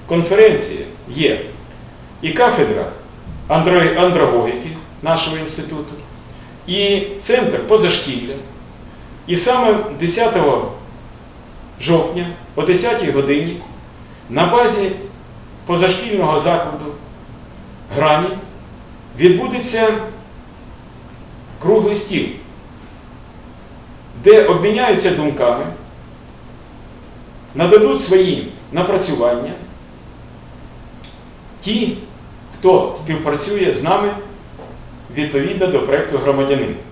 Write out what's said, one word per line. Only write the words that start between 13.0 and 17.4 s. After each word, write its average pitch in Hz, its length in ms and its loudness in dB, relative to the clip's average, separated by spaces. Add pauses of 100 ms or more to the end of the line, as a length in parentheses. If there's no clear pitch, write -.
годині 147 500 0 (720)
на 156 160 2
базі 208 460 2 (760)
позашкільного 180 760 0
закладу 156 440 -2 (1080)